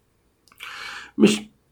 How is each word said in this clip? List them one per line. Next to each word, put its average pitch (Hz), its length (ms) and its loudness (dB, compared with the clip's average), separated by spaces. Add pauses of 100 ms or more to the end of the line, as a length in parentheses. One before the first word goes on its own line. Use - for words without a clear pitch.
(1200)
Mich-, - 300 4 (220)